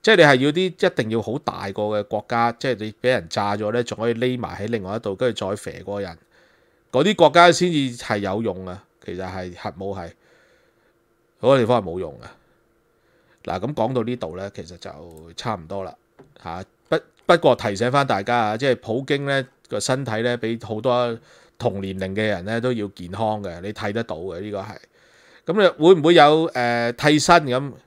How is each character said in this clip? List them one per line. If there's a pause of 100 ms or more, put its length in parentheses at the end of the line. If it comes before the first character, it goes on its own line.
即
係
你
係
要
啲
一
定
要
好
大
個
嘅
國
家，
即
係
你
畀
人
炸
咗
呢，
仲
可
以
匿
埋
喺
另
外
一
度，
跟
住
再
射
過
人。 (760)
嗰
啲
國
家
先
至
係
有
用
啊， (220)
其
實
係
核
武
係， (1300)
嗰
個
地
方
係
冇
用
啊。 (1080)
嗱，
噉
講
到
呢
度
呢，
其
實
就
差
唔
多
啦， (480)
嚇。 (640)
不
過
提
醒
返
大
家
啊，
即
係
普
京
呢 (240)
個
身
體
呢，
比
好
多 (400)
同
年
齡
嘅
人
呢
都
要
健
康
嘅，
你
睇
得
到
嘅，
呢
個
係。 (800)
咁
你
會
唔
會
有，
呃，
替
身
咁？ (160)